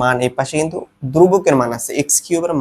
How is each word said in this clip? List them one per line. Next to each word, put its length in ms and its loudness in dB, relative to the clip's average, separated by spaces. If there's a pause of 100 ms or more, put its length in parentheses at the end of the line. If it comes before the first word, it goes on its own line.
মান 140 2 (100)
এ 20 -2 (100)
পাশে 240 -4
কিন্তু 160 -6 (360)
ধ্রুবকের 460 4
মান 180 0
আছে, 120 -10 (120)
এক্স 220 -2
কিউবের 360 -2